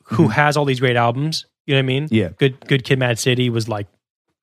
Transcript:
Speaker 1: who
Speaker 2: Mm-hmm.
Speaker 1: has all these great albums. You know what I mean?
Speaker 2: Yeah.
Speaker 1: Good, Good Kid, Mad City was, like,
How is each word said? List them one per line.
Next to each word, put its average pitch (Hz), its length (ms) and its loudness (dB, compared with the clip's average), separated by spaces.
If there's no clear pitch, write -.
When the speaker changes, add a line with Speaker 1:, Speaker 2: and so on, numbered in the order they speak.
Speaker 1:
who - 200 0
Speaker 2:
Mm-hmm. 107 100 2
Speaker 1:
has 147 240 2
all 147 80 0
these 131 160 -2
great 123 160 2
albums. 127 480 -2
You 143 80 0
know - 20 2
what 135 60 2
I 131 40 -4
mean? 135 240 -2
Speaker 2:
Yeah. 104 260 2
Speaker 1:
Good, 131 300 0
Good 135 160 0
Kid, 131 160 0
Mad 120 180 0
City 123 320 0
was, 113 200 -4
like, 104 180 -6